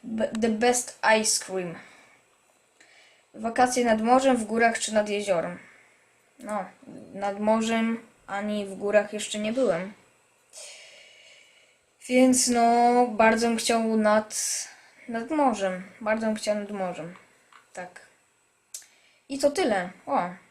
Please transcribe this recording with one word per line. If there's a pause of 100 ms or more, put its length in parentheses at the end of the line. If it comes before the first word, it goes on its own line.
Be-,
the
best (220)
ice
cream. (1600)
Wakacje
nad
morzem,
w
górach
czy
nad
jeziorem? (800)
No, (480)
nad
morzem (220)
ani
w
górach
jeszcze
nie
byłem. (2250)
Więc
no,
bardzo
bym
chciał
nad, (500)
nad
morzem. (180)
Bardzo
bym
chciał
nad
morzem. (580)
Tak. (1300)
I
to
tyle. (160)
O. (220)